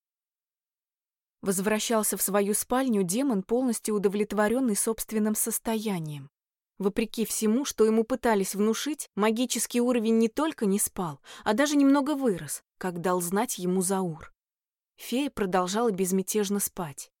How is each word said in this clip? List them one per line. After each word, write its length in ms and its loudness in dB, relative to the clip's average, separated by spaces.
Возвращался 720 0
в 60 -4
свою 320 2
спальню 480 0
демон, 400 0
полностью 520 0
удовлетворённый 840 2
собственным 580 -2
состоянием. 960 -4
Вопреки 460 -2
всему, 400 0
что 200 2
ему 200 4
пытались 500 0
внушить, 600 -2
магический 640 0
уровень 380 2
не 100 4
только 380 -2
не 120 2
спал, 420 -6
а 80 0
даже 240 2
немного 380 4
вырос, 480 -2
как 220 -6
дал 200 2
знать 380 -2
ему 240 0
Заур. 500 -4
Фея 340 -4
продолжала 600 0
безмятежно 680 0
спать, 520 -8